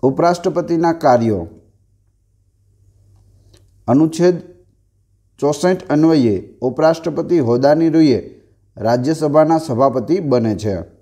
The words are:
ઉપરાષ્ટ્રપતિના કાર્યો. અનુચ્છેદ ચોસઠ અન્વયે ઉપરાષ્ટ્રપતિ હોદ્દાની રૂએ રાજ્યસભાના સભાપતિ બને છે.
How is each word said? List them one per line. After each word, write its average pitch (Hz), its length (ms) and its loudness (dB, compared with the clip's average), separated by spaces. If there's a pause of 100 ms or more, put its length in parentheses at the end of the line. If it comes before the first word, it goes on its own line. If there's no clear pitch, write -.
ઉપરાષ્ટ્રપતિના 165 880 0
કાર્યો. 113 540 0 (2500)
અનુચ્છેદ 160 540 2 (960)
ચોસઠ 180 520 -2
અન્વયે 143 720 0
ઉપરાષ્ટ્રપતિ 160 760 -2
હોદ્દાની 139 500 2
રૂએ 151 520 0 (360)
રાજ્યસભાના 147 840 0
સભાપતિ 131 640 -2
બને 123 360 0
છે. 95 240 -6 (200)